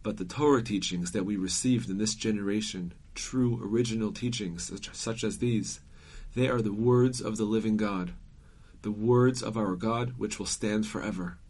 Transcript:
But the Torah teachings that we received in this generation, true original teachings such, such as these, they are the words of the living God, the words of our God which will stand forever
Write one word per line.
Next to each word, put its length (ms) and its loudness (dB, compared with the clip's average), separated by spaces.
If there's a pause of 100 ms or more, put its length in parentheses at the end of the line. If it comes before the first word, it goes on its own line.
But 160 -4
the 80 -4
Torah 360 4
teachings 500 -2
that 120 -2
we 120 -2
received 520 2
in 80 -2
this 180 0
generation, 760 -2 (220)
true 500 0
original 480 0
teachings 520 -4
such, 300 -10
such 300 -4
as 140 -2
these, 420 0 (540)
they 140 2
are 120 2
the 140 0
words 480 4
of 160 -2
the 60 2
living 340 2
God, 340 0 (680)
the 100 -2
words 500 4
of 140 -4
our 200 0
God 420 -2
which 200 -4
will 80 -4
stand 400 0
forever 520 -6 (120)